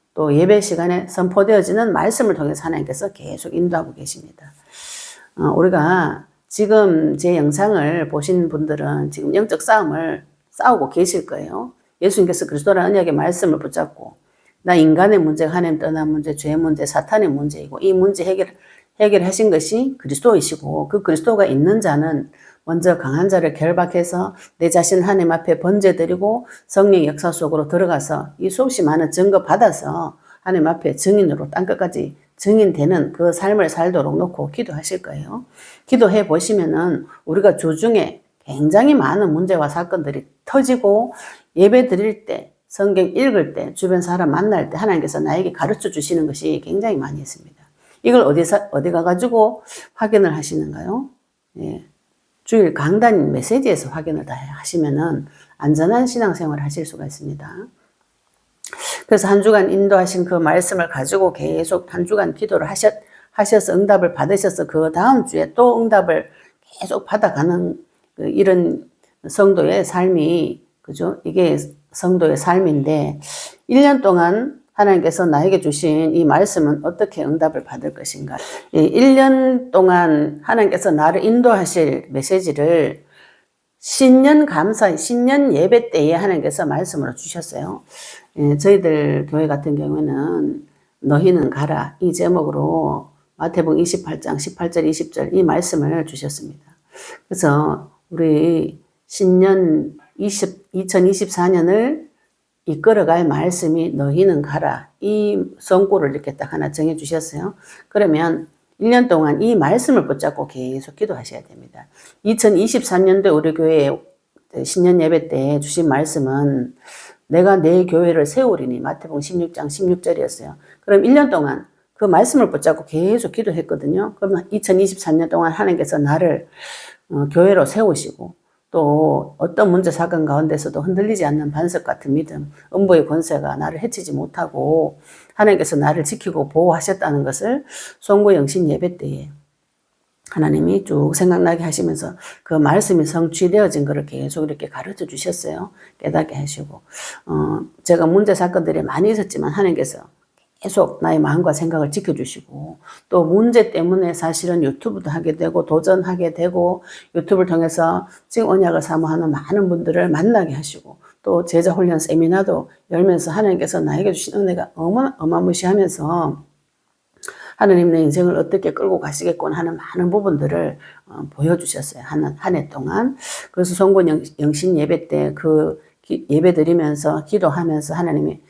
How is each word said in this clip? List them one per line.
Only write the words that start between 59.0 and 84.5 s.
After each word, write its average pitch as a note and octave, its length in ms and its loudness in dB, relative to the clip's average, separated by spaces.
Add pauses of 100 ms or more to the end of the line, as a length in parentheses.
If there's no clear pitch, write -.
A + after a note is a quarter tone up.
그래서 F#3+ 220 2
한 G3+ 140 4
주간 G3+ 280 4
인도하신 F#3 560 2
그 F3+ 100 -2
말씀을 E3+ 540 0
가지고 F3 440 -2
계속 D#3+ 600 -4
한 F3 120 -4
주간 F#3 280 -2
기도를 F#3+ 360 -4
하셨-, G#3 320 0 (300)
하셔서 G#3 420 2
응답을 F#3 400 2
받으셔서 F#3 540 -2
그 D#3+ 240 -2
다음 A#3 340 2
주에 D#3+ 280 -4
또 A#3+ 280 4
응답을 F#3 480 2 (500)
계속 - 260 -6
받아가는 F3 720 -2 (380)
그 - 120 -8
이런 F3+ 640 0 (380)
성도의 F#3+ 580 2
삶이, E3+ 800 0 (160)
그죠? D#3 420 -8
이게 E3 340 0 (340)
성도의 E3+ 460 2
삶인데, D3+ 800 0 (480)
일 B3+ 140 6
년 C#4+ 200 4
동안 F#3+ 600 0 (120)
하나님께서 F#3 520 2
나에게 E3 340 2
주신 D#3 560 0
이 E3 100 2
말씀은 D3+ 600 2
어떻게 F3 380 -4
응답을 D#3 420 -2
받을 D3 280 -10
것인가? - 440 -12 (340)
이 D#3+ 80 2
일 B3+ 360 6
년 C4 560 4
동안 E3+ 720 4
하나님께서 G3+ 480 0
나를 D#3 320 2
인도하실 F#3+ 840 2
메시지를 D3 920 0 (760)
신년 C4+ 640 6
감사, F#3 500 0